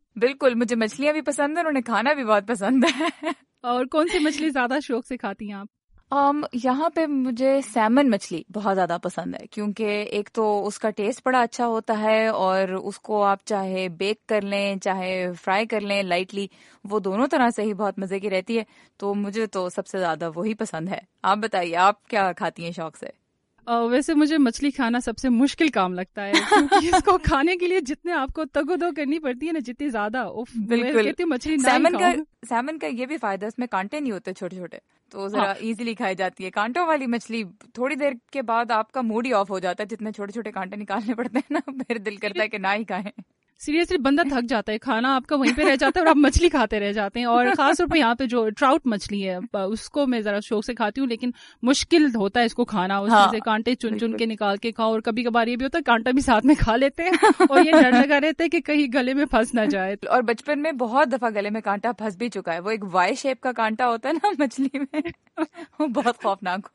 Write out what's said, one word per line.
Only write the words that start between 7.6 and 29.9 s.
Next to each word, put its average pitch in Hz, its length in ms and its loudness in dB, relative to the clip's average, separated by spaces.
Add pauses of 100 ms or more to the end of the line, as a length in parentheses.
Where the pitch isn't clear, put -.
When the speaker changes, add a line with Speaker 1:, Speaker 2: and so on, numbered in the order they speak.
Speaker 1:
salmon 247 360 4
مچھلی 190 340 -2 (100)
بہت 202 220 0
زیادہ 175 280 0
پسند 180 320 -6
ہے، - 160 -14
کیونکہ 208 580 -4
ایک 208 240 -6
تو 208 340 0
اس 208 120 -8
کا 220 100 -2
taste 214 360 -4
بڑا 254 160 2
اچھا 240 260 -2
ہوتا 220 340 -2
ہے 220 260 2
اور 190 400 2
اس 190 320 -8
کو 214 240 -2
آپ 196 220 2
چاہے 190 440 -2
bake 190 360 -4
کر 214 160 0
لیں، 202 340 -2
چاہے 185 520 -4 (140)
فرائی 202 240 0
کر 220 160 -4
لیں 202 220 -2
لائٹلی، 185 440 -2 (360)
وہ 208 160 -4
دونوں 196 280 0
طرح 262 280 2
سے 214 60 -4
ہی 208 120 -2
بہت 196 260 -4
مزے 190 200 -6
کی 202 100 -6
رہتی 190 280 -2
ہے، 220 60 -2 (340)
تو 202 160 -4
مجھے 202 320 -4
تو 185 240 -6
سب 190 180 -8
سے 196 120 -6
زیادہ 165 360 -2
وہی 208 180 -4
پسند 185 360 -6
ہے۔ 180 100 -6 (240)
آپ 202 140 2
بتائیے، 190 380 -2
آپ 190 320 4
کیا 196 240 0
کھاتی 170 320 -6
ہیں 170 80 -8
شوق 165 260 -10
سے؟ - 260 -16 (420)
Speaker 2:
آ، 233 140 0
ویسے 247 340 0
مجھے 302 240 4
مچھلی 277 340 2
کھانا 240 280 -2
سب 233 180 -6
سے 269 120 -2
مشکل 262 380 2
کام 185 260 0
لگتا 185 340 -8
ہے، 202 40 -6
کیونکہ 339 640 4
اس 349 80 4
کو 370 140 4
کھانے 330 400 2
کے 349 100 -2
لیے 370 140 0
جتنے 302 300 -6
آپ 277 220 -2
کو 311 120 -6
تگ 285 240 -2
و 359 60 0
دو 339 100 -2 (120)
کرنی 302 220 -2
پڑتی 262 280 -4
ہے 339 40 -4
نا، 330 80 -2
جتنی 247 300 -6
زیادہ، 214 280 -4